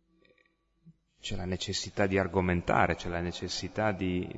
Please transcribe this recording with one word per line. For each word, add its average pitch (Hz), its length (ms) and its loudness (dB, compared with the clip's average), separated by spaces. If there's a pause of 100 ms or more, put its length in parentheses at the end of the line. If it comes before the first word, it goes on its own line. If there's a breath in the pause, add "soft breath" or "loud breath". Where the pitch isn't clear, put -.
(1200)
c'è - 160 -6
la 95 80 -4
necessità 92 600 -2
di 95 120 2
argomentare, 90 760 4
c'è - 160 -6
la 85 100 -2
necessità 92 720 -4
di, 90 340 -2 (120)